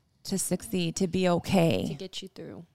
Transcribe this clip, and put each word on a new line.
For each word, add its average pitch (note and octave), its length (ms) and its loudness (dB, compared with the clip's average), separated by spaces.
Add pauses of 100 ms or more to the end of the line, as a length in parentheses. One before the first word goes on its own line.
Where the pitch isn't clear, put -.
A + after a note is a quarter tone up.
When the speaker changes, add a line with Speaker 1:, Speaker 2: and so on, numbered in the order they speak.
(240)
Speaker 1:
to F#3+ 140 -4
succeed, F3+ 580 -2
to F#3+ 100 2
be F#3 220 2
okay. E3+ 600 4
Speaker 2:
To D#3+ 60 -6
get - 280 -12
you F#3+ 60 -14
through. E3 360 -14 (100)